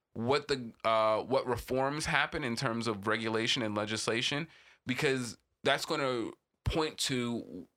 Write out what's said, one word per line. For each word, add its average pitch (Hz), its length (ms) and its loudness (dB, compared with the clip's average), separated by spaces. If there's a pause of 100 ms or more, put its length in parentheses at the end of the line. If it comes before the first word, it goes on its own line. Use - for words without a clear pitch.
(140)
what 135 340 0
the, 123 240 -2 (120)
uh, 110 340 4
what 120 280 0
reforms 131 640 -2
happen 151 360 0
in 117 120 -2
terms 117 320 0
of 104 180 -2
regulation 113 560 2
and 107 140 -2
legislation, 113 720 0 (400)
because 127 500 0 (260)
that's 143 220 2
gonna 131 440 0 (360)
point 156 320 0
to 120 800 -2